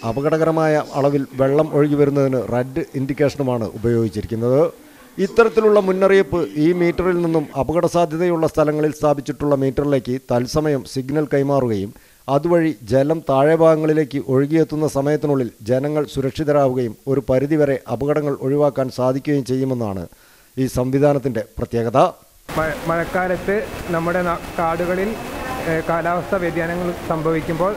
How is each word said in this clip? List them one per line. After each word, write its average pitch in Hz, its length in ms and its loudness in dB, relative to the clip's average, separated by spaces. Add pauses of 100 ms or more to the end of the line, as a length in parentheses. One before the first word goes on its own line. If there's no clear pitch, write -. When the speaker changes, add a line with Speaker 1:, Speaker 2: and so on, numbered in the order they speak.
Speaker 1:
അപകടകരമായ 156 640 0 (240)
അളവിൽ 143 260 2 (160)
വെള്ളം 143 360 2
ഒഴുകി 147 240 2
വരുന്നതിന് 139 420 2 (100)
റെഡ് 131 320 -2 (160)
ഇൻഡിക്കേഷനുമാണ് 131 680 -2 (120)
ഉപയോഗിച്ചിരിക്കുന്നത്. 113 840 0 (560)
ഇത്തരത്തിലുള്ള 214 680 4
മുന്നറിയിപ്പ് 190 540 4 (240)
ഈ - 20 4 (140)
മീറ്ററിൽ 175 420 0
നിന്നും 165 220 0 (160)
അപകട 160 340 0
സാധ്യതയുള്ള 170 580 0
സ്ഥലങ്ങളിൽ 151 460 2
സ്ഥാപിച്ചിട്ടുള്ള 143 640 0
മീറ്ററിലേക്ക് 135 520 0 (160)
തത്സമയം 127 520 0 (100)
സിഗ്നൽ 135 400 -4
കൈമാറുകയും 127 580 0 (380)
അതുവഴി 160 420 2 (200)
ജലം 139 280 2 (120)
താഴെ 143 320 4
ഭാഗങ്ങളിലേക്ക് 156 560 2 (140)
ഒഴുകിയെത്തുന്ന 151 540 2 (100)
സമയത്തിനുള്ളിൽ 143 520 0 (220)
ജനങ്ങൾ 147 320 0 (120)
സുരക്ഷിതരാവുകയും 135 800 0 (160)
ഒരു 131 200 2
പരിധിവരെ 143 460 2 (180)
അപകടങ്ങൾ 143 400 -2 (120)
ഒഴിവാക്കാൻ 139 420 0 (100)
സാധിക്കുകയും 135 520 0
ചെയ്യുമെന്നാണ് 120 540 -2 (520)
ഈ 131 100 0 (100)
സംവിധാനത്തിൻ്റെ 131 680 0 (160)
പ്രത്യേകത. 117 400 -2 (600)
Speaker 2:
മഴ-, 151 200 -4 (120)
മഴക്കാലത്ത് 180 680 -2 (380)
നമ്മുടെ 175 340 0
നാ-, 170 140 -4 (160)
കാടുകളിൽ, 175 520 -2 (600)
ഏ, 160 40 0 (140)
കാലാവസ്ഥാ 170 560 -2
വ്യതിയാനങ്ങൾ 170 460 -2 (200)
സംഭവിക്കുമ്പോൾ 165 680 -2